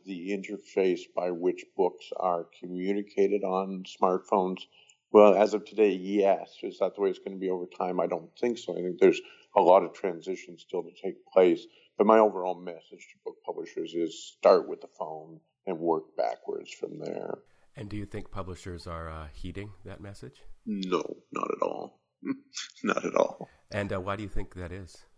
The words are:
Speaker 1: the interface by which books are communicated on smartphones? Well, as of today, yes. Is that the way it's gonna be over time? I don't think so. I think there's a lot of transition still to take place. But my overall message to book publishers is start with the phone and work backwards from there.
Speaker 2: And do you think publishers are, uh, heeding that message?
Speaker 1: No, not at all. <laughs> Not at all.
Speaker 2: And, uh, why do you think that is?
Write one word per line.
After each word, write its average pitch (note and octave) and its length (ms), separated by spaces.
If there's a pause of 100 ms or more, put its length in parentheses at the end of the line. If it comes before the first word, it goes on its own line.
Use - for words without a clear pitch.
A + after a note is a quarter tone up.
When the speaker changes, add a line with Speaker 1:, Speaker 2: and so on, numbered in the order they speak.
Speaker 1:
the F#2 240
interface F#2+ 720 (160)
by F2+ 140
which F2 340 (100)
books - 440
are F2 280 (140)
communicated G2 840
on F#2+ 420
smartphones? F#2 720 (520)
Well, G#2+ 240
as G2+ 200
of F#2+ 100
today, G#2 280
yes. F#2+ 680
Is G2 180
that F#2+ 140
the G2+ 60
way G2 80
it's F#2 100
gonna G2 200
be F#2 100
over F2+ 180
time? F#2 320
I E2+ 80
don't E2+ 320
think A#2+ 200
so. - 180
I F2 60
think F2+ 160
there's F#2+ 240 (340)
a G2 60
lot F2+ 220
of E2+ 100
transition F2+ 640
still F2 240
to E2 80 (120)
take F#2 300
place. F2+ 320 (320)
But G#2 100
my A2 120
overall F#2 420
message F2 500
to - 140
book - 200
publishers E2 500
is E2 280
start F#2 460
with E2 140
the - 60 (100)
phone D#2+ 420 (260)
and F2+ 120
work D#2+ 380
backwards - 540
from - 280
there. D#2 400 (380)
Speaker 2:
And A2 120
do G2+ 80
you G2+ 80
think G2+ 260
publishers F2+ 560
are, E2 220
uh, D#2 240
heeding G2 380 (160)
that F#2+ 160
message? G2+ 400 (240)
Speaker 1:
No, F#2 360 (300)
not G1+ 180
at G1+ 120
all. G1+ 400 (200)
<laughs> - 120 (500)
Not - 220
at - 80
all. - 340 (220)
Speaker 2:
And, G2+ 240
uh, F#2+ 60
why G2 160
do G#2+ 60
you G2 60
think G2+ 280
that F2 160
is? F#2 340 (120)